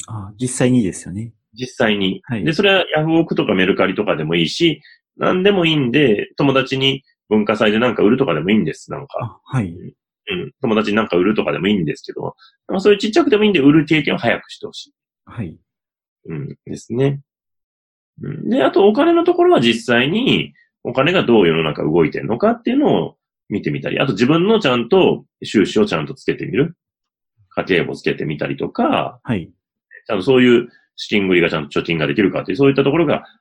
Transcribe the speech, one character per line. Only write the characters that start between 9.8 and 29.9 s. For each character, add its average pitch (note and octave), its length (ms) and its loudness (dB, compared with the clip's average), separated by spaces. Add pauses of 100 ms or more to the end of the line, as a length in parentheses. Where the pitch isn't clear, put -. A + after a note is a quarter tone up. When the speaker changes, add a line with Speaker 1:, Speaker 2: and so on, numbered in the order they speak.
Speaker 2:
う G2+ 60 -6 (120)
ん。 - 60 -16 (100)
友 A2 160 0
達 G#2+ 140 -2
に G2+ 40 0
な A2 80 2
ん G#2+ 40 -4
か F2 100 0
売 F2+ 80 2
る G#2+ 100 0
と G2+ 80 -2
か E2 80 -2
で D2 80 -4
も F2 80 -2
い G#2 40 2
い G#2 60 0
ん F2 60 -2
で D2 140 -4
す - 60 -20
け - 100 -16
ど、 - 220 -10 (340)
ま F#3 80 -4
あ、 - 20 -2
そ G3+ 100 2
う G#3 40 6
い - 20 4
う G3+ 40 -12
ち G#3+ 100 -4
っ - 20 -6
ち A3 60 0
ゃ E4+ 80 2
く - 40 -2
て A3 60 4
も G#3 80 2
い G#3+ 40 4
い - 20 4
ん G3 40 2
で、 E3 60 2
売 C#3+ 140 6
る D#3 120 4
経 D#3 160 0
験 - 140 -2
を - 20 -8
早 A2+ 220 -2
く - 100 -20
し - 100 -20
て - 60 -16
ほ - 60 -14
し - 160 -20
い。 - 60 -20 (320)
Speaker 1:
は G2+ 180 -12
い。 D#2+ 140 -14 (720)
Speaker 2:
う E2 40 -10
ん。 C#2+ 220 -10 (100)
で - 120 -12
す - 160 -12
ね。 C#3 280 -2 (1000)
う - 80 -10
ん。 - 200 -8
で、 B3+ 140 2
あ F4 80 2
と G4 160 4
お G#3+ 60 4
金 E4 180 2
の E4+ 140 2
と F4 80 2
こ F4 100 2
ろ F4+ 100 4
は D4 60 4
実 A#2 340 0
際 B2 160 2
に F3+ 440 -2 (300)
お A2+ 100 -6
金 C#3+ 180 2
が F#3 120 2
ど A#2 180 4
う E2+ 60 4
世 E2 60 2
の D#2+ 100 0
中 D2+ 200 -4
動 D#2 220 2
い D2 60 -2
て - 80 -8
る C#2 80 -10
の A2+ 100 -2
か G#3 140 2
っ A#3 100 -6
て - 80 -4
い B3 60 0
う - 20 2
の D3 260 2
を - 140 -10 (320)
見 G2 120 -4
て D2 100 -4
み C#2+ 100 -6
た - 80 -6
り、 - 100 -4
あ - 60 0
と C3+ 80 -2
自 A2 120 0
分 E3 220 2
の A3+ 140 2
ち C#3 80 0
ゃ B2 80 0
ん A#2 100 -4
と E3 380 2 (180)
収 G2 220 2
支 - 160 -4
を G#2 40 4
ち - 80 -4
ゃ E2 60 -2
ん D2+ 60 -6
と C#2 80 -12
つ - 100 -20
け - 120 -2
て - 100 -10
み - 80 -8
る。 D#3 240 -2 (720)
家 - 160 -6
計 F2 180 0
簿 C2 120 -6
つ - 80 -18
け - 120 -2
て - 80 -8
み D2+ 140 -6
た - 100 -6
り C#2 80 -4
と - 140 -6
か、 G2 540 -2
Speaker 1:
は A#2 120 -4
い。 E2 160 -8 (560)